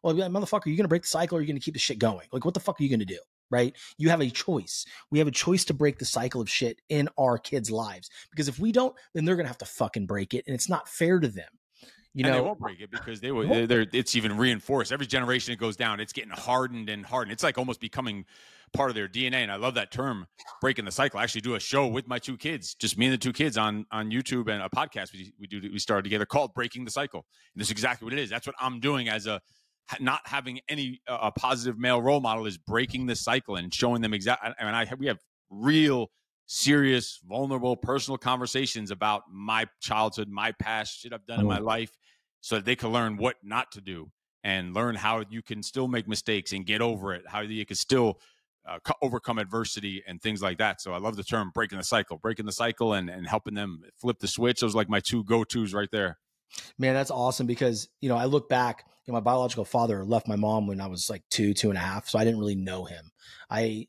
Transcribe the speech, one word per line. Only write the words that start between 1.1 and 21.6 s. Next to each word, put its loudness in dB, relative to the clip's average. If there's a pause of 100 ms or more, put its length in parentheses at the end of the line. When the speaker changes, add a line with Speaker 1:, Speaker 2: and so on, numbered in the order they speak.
Speaker 1:
or 2
are 2
you 0
gonna -2
keep -4
the -4
shit 0
going? 2
Like, -2
what 2
the -2
fuck 0
are 2
you 4
gonna 4
do?" -6 (320)
Right? 4 (240)
You 6
have 6
a 2
choice. -2 (260)
We 4
have 6
a 2
choice 4
to 2
break 2
the -6
cycle -2
of -2
shit 0
in 2 (100)
our 6
kids' -2
lives. -4 (200)
Because -2
if -4
we 2
don't, 4 (200)
then 2
they're 4
gonna 0
have -10
to -10
fucking -2
break -2
it. -2
And -2
it's 0
not -2
fair 4
to 4
them. -8 (680)
You 0
Speaker 2:
And 6
Speaker 1:
know? 4
Speaker 2:
they 2
won't -4
break -8
it -14
because -10
they -4
will, 0
Speaker 1:
They 2
won't. 6
Speaker 2:
they're, 6
they're, 2
it's 0
even 2
reinforced. 2
Every -2
generation 0
it -6
goes -2
down, 0
it's -10
getting -12
hardened 0
and -8
hardened. -2
It's, -6
like, 2
almost -4
becoming -6 (480)
part 2
of -4
their -2
D -2
N 0
A. 0
And 0
I -4
love -2
that -2
term, -4 (360)
breaking 0
the -6
cycle. 0
I 2
actually -4
do -2
a -6